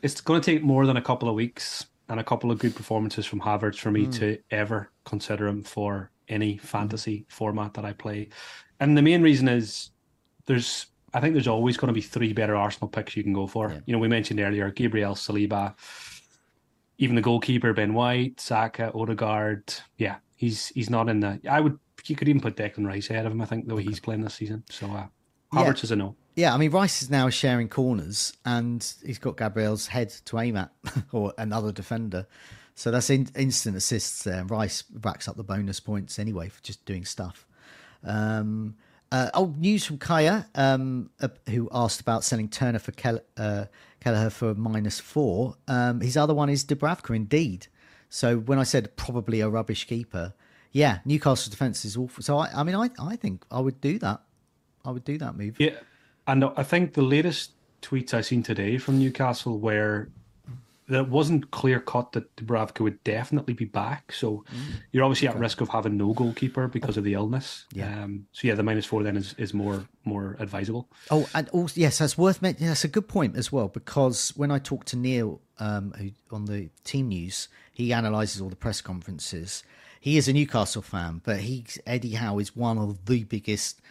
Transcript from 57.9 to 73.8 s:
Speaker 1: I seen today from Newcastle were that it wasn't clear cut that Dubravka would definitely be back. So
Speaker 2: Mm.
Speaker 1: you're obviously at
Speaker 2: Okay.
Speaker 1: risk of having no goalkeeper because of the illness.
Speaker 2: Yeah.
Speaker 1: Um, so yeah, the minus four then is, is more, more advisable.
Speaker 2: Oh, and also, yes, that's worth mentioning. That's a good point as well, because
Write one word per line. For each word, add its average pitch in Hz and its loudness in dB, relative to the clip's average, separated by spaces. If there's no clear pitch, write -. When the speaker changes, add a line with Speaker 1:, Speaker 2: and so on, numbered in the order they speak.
Speaker 1:
I 113 2
seen 120 2
today 107 0
from 135 2
Newcastle 127 0
were 107 0
that 131 2
it 131 0
wasn't 147 2
clear 131 2
cut - -2
that - -6
Dubravka 110 -2
would 107 0
definitely 123 -2
be 113 -4
back. 104 -6
So 107 -4
Speaker 2:
Mm. 123 -8
Speaker 1:
you're 131 4
obviously 135 4
at 117 0
Speaker 2:
Okay. 107 -2
Speaker 1:
risk 113 -2
of 113 0
having 107 0
no 101 2
goalkeeper 123 0
because 117 -2
of 104 -2
the 104 0
illness. 107 -4
Speaker 2:
Yeah. 101 -6
Speaker 1:
Um, 101 -8
so - -4
yeah, 110 4
the 104 0
minus 107 2
four 107 0
then 101 0
is, 95 -4
is 101 -6
more, 101 -2
more 98 -6
advisable. 104 -6
Speaker 2:
Oh, 151 4
and 151 -2
also, 175 0
yes, 147 4
that's 151 0
worth 185 4
mentioning. 170 0
That's 160 0
a - 0
good 202 0
point 151 2
as - -4
well, 123 2
because 127 2